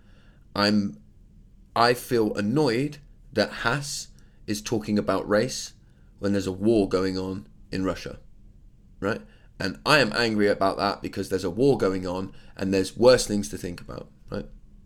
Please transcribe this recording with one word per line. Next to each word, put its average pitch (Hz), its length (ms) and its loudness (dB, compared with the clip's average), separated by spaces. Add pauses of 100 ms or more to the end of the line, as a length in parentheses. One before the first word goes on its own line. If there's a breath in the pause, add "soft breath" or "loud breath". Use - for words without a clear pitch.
(560 soft breath)
"I'm, 104 400 2 (800)
I 117 180 6
feel 113 400 0
annoyed 127 600 0 (380)
that 101 160 2 (120)
Haas 143 460 -4 (380 soft breath)
is 107 160 -4
talking 107 360 -2
about 98 300 -2
race 110 460 0 (440 soft breath)
when 101 140 0
there's 98 160 0
a 92 40 -2
war 101 360 2
going 92 280 0
on 95 300 -6 (240)
in 92 140 -4
Russia, 85 340 -6 (800)
right? 104 220 -4 (400 soft breath)
And 95 260 -6
I 147 140 6
am 110 160 2
angry 110 320 2
about 98 300 0
that 98 220 0
because 95 280 -8
there's 92 160 -2
a 90 60 -2
war 120 280 2
going 95 300 0
on 92 240 -6 (240 loud breath)
and 95 180 -2
there's 95 220 0
worse 123 300 6
things 104 240 -2
to 92 80 -8
think 87 220 -10
about," - 280 -14 (220)
right? 104 160 -8 (400)